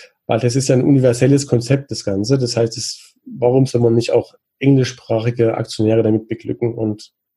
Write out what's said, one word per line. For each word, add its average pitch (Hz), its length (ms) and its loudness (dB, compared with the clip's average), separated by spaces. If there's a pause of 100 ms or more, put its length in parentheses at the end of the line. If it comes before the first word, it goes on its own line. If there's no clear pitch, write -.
(260)
weil 117 140 0
das 123 160 0
ist 135 120 -2
ja 139 60 4
ein 147 80 2
universelles 135 640 2
Konzept, 131 460 -2
das 107 120 -10
Ganze, 104 320 -2
das 123 200 -2
heißt, 113 200 -2
es, - 380 -14 (100)
warum 135 420 0
soll 123 160 -2
man 117 120 2
nicht 117 160 0
auch - 240 -2 (240)
englischsprachige 120 960 0
Aktionäre 113 480 0
damit 107 240 0
beglücken - 480 -6
und 107 380 -8 (240)